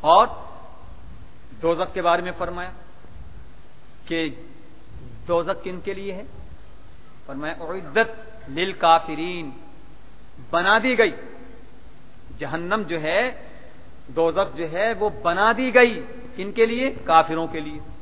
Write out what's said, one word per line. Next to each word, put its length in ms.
اور 260
دوزخ 320
کے 80
بارے 200
میں 160
فرمایا 340
کہ 240
دوزخ 360
کن 180
کے 120
لیے 200
ہے؟ 100
فرمایا 340
اعدت 500
للکافرین، 1000
بنا 340
دی 140
گئی۔ 140
جہنم 500
جو 140
ہے، 300
دوزخ 500
جو 140
ہے، 280
وہ 100
بنا 340
دی 180
گئی۔ 280
کن 160
کے 140
لیے؟ 300
کافروں 420
کے 120
لیے۔ 200